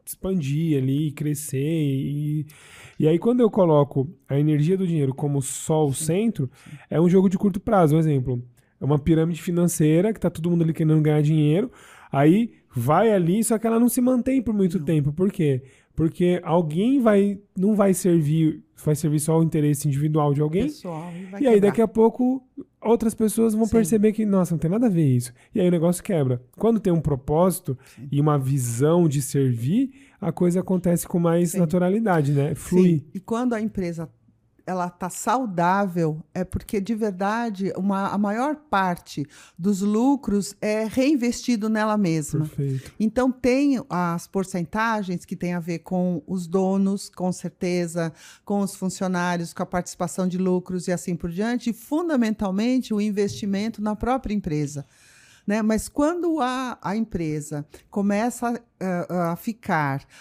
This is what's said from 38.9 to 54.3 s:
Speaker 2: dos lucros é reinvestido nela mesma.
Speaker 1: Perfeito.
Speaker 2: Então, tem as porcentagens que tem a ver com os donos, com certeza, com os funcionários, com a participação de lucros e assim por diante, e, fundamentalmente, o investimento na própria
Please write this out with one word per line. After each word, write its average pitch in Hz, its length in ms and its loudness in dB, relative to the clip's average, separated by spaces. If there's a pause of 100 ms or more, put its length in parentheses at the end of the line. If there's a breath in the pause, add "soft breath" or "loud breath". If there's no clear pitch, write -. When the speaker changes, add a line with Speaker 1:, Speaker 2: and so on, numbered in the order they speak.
Speaker 2:
dos 185 220 0
lucros 214 800 0
é 214 280 -2
reinvestido 240 800 0
nela 214 280 0
mesma. 160 440 0
Speaker 1:
Perfeito. 139 600 -4
Speaker 2:
Então, 247 320 0
tem 262 560 0
as 170 400 -4
porcentagens 190 960 -4
que - 100 -12
tem 175 200 -4
a 175 60 -4
ver 165 200 -6
com 180 440 -2
os 180 220 -6
donos, 196 640 0
com 180 240 -4
certeza, 175 800 -4 (320 loud breath)
com 202 160 -2
os 196 160 -4
funcionários, 180 760 -4
com - 100 -6
a 175 40 -6
participação 180 600 -4
de 180 100 -4
lucros 180 480 -2
e 185 60 -2
assim 175 240 -4
por 175 140 -8
diante, 226 400 -4
e, - 20 -2
fundamentalmente, 240 1200 -2
o 208 60 -2
investimento 208 840 -4
na 214 140 -4
própria 233 380 -4